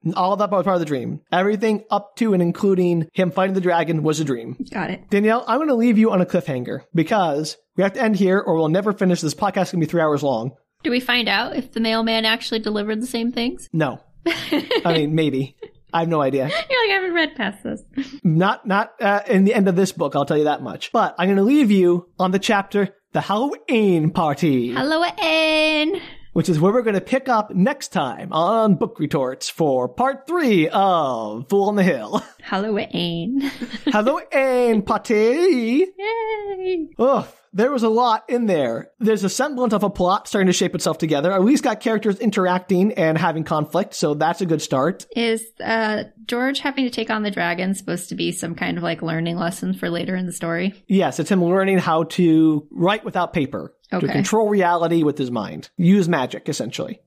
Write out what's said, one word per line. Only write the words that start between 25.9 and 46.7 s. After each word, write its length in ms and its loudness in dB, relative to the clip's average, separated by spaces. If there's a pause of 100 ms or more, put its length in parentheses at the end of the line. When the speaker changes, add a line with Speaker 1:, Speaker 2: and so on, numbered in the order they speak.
Speaker 1:
Which 160 0
is 120 2
where 120 4
we're 100 2
gonna 180 0
pick 280 -4
up 240 0
next 360 0
time 440 -4
on 440 2
Book 240 -6
Retorts 500 -2
for 380 0
part 400 -2
three 400 2
of 800 0
Fool 160 2
on 100 0
the 80 2
Hill. 400 -2 (100)
<laughs> 80 -20
Speaker 2:
Halloween. 1000 -4
<laughs> 520 -6
Speaker 1:
Halloween 880 2
party. 1040 2 (120)
Speaker 2:
Yay. 880 -4 (120)
Speaker 1:
Ugh, 260 2 (260)
there 200 0
was 100 0
a 60 2
lot 400 2
in 180 0
there. 540 -2
There's 240 2
a 40 2
semblance 460 -2
of 80 2
a 80 0
plot 380 0
starting 180 2
to 60 4
shape 240 0
itself 220 -2
together. 340 0
At 100 2
least 220 4
got 160 -2
characters 400 0
interacting 720 2
and 260 2
having 240 0
conflict, 520 -2
so 200 -2
that's 260 -2
a 60 -2
good 160 0
start. 440 -2 (100)
Speaker 2:
Is, 280 -2 (180)
uh, 420 -2 (220)
George 340 -2
having 240 -2